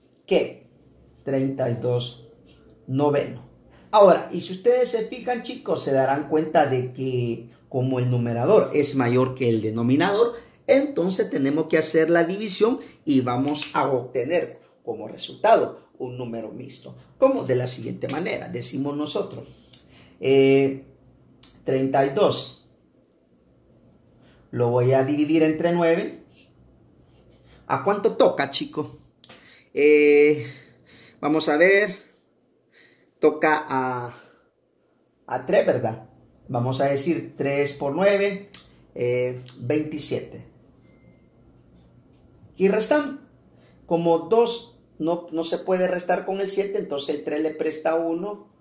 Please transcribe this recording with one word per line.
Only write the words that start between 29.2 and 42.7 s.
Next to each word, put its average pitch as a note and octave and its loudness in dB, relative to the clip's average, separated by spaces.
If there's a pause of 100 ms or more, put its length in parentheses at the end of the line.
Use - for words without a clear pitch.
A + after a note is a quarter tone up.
Eh, D3 6 (760)
vamos D3+ 0
a D3+ 2
ver, G3 4 (1200)
toca D3+ 2
a, B2+ -4 (1120)
a B2+ -6
tres, D#3 4
¿verdad? A#2+ -2 (400)
Vamos B2 -2
a C#3 2
decir C#3+ -2
tres C#3 -2
por C#3 -4
nueve, G3 0 (440)
eh, B2 -2 (160)
veintisiete. D3 -6 (2000)
Y F#3 2
restan, C4+ 0 (680)